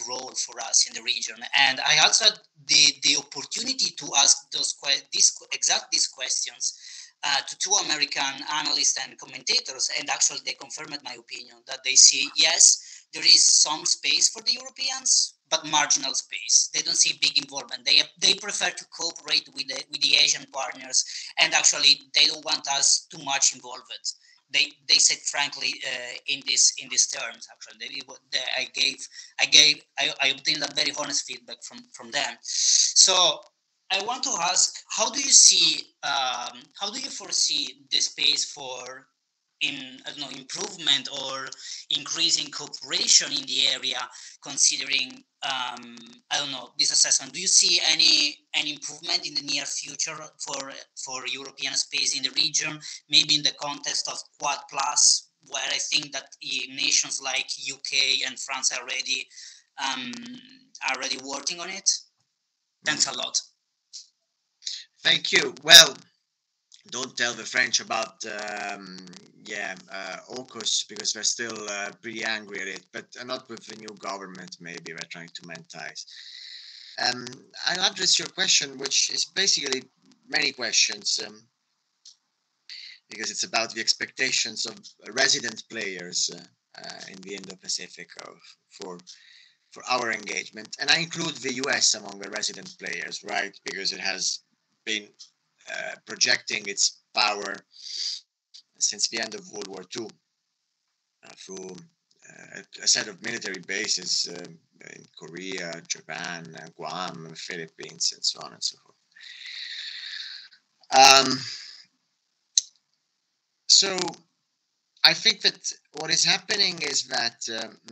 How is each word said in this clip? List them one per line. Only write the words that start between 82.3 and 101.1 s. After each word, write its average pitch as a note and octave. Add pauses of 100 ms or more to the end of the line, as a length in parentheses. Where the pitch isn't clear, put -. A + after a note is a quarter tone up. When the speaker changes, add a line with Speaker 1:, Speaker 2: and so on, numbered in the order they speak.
Speaker 2:
because A2
it's F#2+
about A2
the A2
expectations A#2
of G#2+ (360)
resident B2
players, F2+
uh, F2 (400)
uh, - (100)
in F#2+
the G2
Indo-Pacific F#2 (180)
of, F2 (340)
for, - (760)
for G#2+
our B2+
engagement. -
And C#3+
I D#3+
include E3
the B2+
U C3
S -
among -
the G2
resident G#2
players, F2
right? -
Because F#2
it F#2
has F#2 (460)
been, G#2 (640)
uh, - (100)
projecting A2
its - (140)
power G#2 (1200)
since -
the A#2
end A2
of F#2
World G2+
War F#2+
Two, A2 (1160)